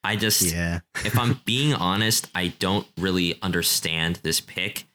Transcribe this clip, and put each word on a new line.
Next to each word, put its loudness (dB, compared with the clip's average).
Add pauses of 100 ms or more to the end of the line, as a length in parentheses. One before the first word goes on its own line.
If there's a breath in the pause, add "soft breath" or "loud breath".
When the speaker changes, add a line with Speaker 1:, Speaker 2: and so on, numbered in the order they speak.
Speaker 1:
I -2
just, 2
Speaker 2:
Yeah. -2
<laughs> -8
Speaker 1:
if 0
I'm 2
being 2
honest, 0
I 0
don't 0 (100)
really 0
understand 0
this 0
pick. -8 (100)